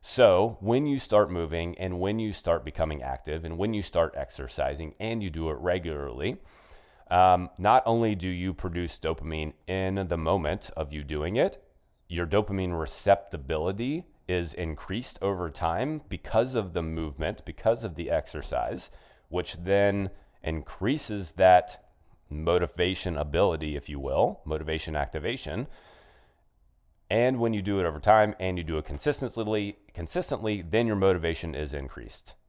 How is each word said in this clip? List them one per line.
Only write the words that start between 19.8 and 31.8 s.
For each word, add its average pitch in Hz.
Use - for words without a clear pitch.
increases 98
that 92
motivation 87
ability, 78
if 71
you 71
will, 76
motivation 78
activation. 80
And 120
when 117
you 104
do 98
it 90
over 76
time 107
and 92
you 85
do 80
it 78
consistently, 107
consistently, 104
then 110
your 107
motivation 85
is 71
increased. 65